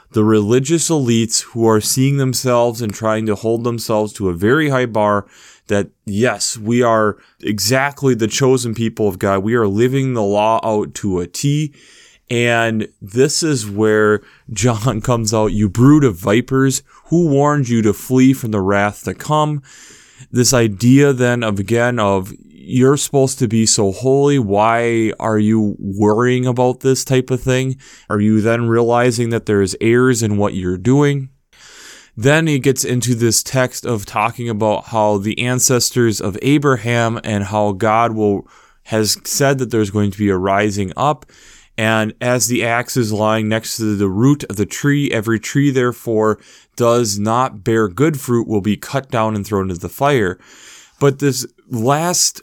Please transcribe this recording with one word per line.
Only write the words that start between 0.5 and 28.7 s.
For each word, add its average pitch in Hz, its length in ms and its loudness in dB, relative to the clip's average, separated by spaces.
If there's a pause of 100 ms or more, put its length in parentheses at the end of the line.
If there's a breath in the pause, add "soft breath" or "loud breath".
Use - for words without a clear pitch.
elites 120 520 0
who 113 240 -2
are 110 140 4
seeing 135 380 0
themselves 120 640 0
and 107 100 -4
trying 110 340 -2
to 104 80 0
hold 113 300 -2
themselves 110 500 -2
to 98 140 -4
a 87 60 -2
very 120 340 0
high 127 180 0
bar, 104 400 0 (420 loud breath)
that 101 200 -2 (160)
yes, 104 540 -2
we 117 240 0
are 110 340 2 (240 soft breath)
exactly 131 760 -2
the 110 140 0
chosen 123 460 0
people 113 340 -2
of 90 100 -4
God. 98 240 0
We 107 120 0
are 117 120 2
living 127 460 0
the 117 100 -2
law 104 400 0
out 107 340 -2
to 92 240 -4
a 90 60 -4
T. 143 480 -4 (560 soft breath)
And 117 580 0 (120)
this 120 420 0
is 135 260 -2
where 107 540 2 (300 soft breath)
John 110 480 0
<laughs> - 20 -6
comes 113 300 0
out, 107 200 2
"You 104 160 2
brood 139 360 6
of 107 120 0
vipers, 123 640 0 (240 soft breath)
who 170 220 2
warned 143 420 2
you 117 120 2
to 107 120 2
flee 131 400 2
from 123 160 -6
the 107 100 -2
wrath 101 440 0
to 95 100 -6
come?" 151 480 -2 (680 loud breath)
This 117 220 2
idea 120 600 4
then 123 300 0
of, 107 160 -2
again, 117 400 0
of 98 340 -2 (380)
you're 131 280 4
supposed 135 400 0
to 127 100 0
be 110 160 2
so 104 280 2
holy. 139 460 2
Why 113 800 2
are 110 200 0
you 107 400 2
worrying 107 640 0
about 127 360 0
this 131 220 0
type 131 280 0
of 127 100 -2
thing? 131 360 -2 (340 loud breath)
Are 107 100 0
you 107 220 4
then 117 260 0
realizing 120 640 2